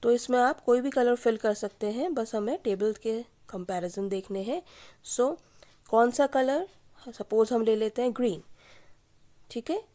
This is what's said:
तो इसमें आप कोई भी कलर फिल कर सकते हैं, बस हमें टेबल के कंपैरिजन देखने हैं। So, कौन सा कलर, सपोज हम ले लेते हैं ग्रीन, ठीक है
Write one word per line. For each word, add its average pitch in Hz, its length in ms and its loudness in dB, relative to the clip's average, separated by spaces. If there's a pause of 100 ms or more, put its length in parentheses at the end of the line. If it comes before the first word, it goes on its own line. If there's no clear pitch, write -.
तो 233 80 4
इसमें 247 280 2
आप 247 260 2
कोई 247 160 4
भी 269 100 -2
कलर 240 260 4
फिल 233 200 0
कर 214 180 0
सकते 208 380 -6
हैं, 294 220 -2
बस 226 200 -4
हमें 220 300 -2
टेबल 214 280 0 (100)
के 226 200 -4 (260)
कंपैरिजन 180 600 -6
देखने 190 340 -4
हैं। 269 200 -4 (440)
So, 269 300 0 (540)
कौन 233 200 4
सा 277 160 2
कलर, 277 400 0 (480)
सपोज 220 380 2
हम 226 100 2
ले 220 140 2
लेते 214 260 -2
हैं 247 140 0
ग्रीन, 226 260 0 (1080)
ठीक 233 200 -8
है 403 120 -2 (120)